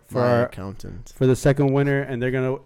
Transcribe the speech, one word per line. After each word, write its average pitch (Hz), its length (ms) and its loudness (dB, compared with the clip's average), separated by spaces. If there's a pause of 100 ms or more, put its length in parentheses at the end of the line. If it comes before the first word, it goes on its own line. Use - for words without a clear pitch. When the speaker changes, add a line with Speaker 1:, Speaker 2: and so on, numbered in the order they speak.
Speaker 1:
for 123 140 -6
Speaker 2:
My 123 120 2
Speaker 1:
our 120 140 2
Speaker 2:
accountant. 98 720 -12
Speaker 1:
for 135 80 2
the 131 100 6
second 139 380 2
winner, 139 300 2
and 131 180 -6
they're 127 80 -2
gonna, 131 360 -2